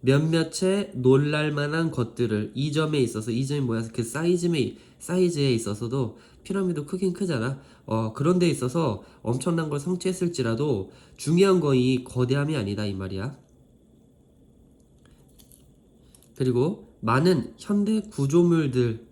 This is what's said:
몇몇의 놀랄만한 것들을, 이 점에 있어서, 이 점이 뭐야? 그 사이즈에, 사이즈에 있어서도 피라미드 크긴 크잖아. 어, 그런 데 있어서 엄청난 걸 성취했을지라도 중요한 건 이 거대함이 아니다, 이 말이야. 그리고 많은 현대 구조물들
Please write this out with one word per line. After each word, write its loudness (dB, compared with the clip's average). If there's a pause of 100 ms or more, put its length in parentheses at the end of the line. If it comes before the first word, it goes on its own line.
몇몇의 2
놀랄만한 2
것들을, -2
이 -4
점에 0
있어서, -2
이 0
점이 -2
뭐야? -2
그 -4
사이즈에, 0 (220)
사이즈에 0
있어서도 -4 (260)
피라미드 -2
크긴 -2
크잖아. -4 (260)
어, -2
그런 2
데 4
있어서 -2 (200)
엄청난 -2
걸 -4
성취했을지라도 -2 (260)
중요한 4
건 2
이 2
거대함이 -2
아니다, -4
이 -4
말이야. -8 (3000)
그리고 0
많은 2
현대 0
구조물들 2